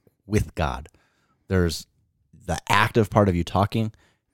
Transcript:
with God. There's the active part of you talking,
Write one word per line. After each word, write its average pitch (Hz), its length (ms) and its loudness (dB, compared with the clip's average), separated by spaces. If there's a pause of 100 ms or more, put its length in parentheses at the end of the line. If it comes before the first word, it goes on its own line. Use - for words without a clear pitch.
(260)
with 101 300 -2
God. 69 320 -6 (580)
There's 87 400 0 (600)
the 80 120 -6 (100)
active 107 420 2
part 101 180 4
of 87 80 2
you 85 80 0
talking, 110 480 -2 (420)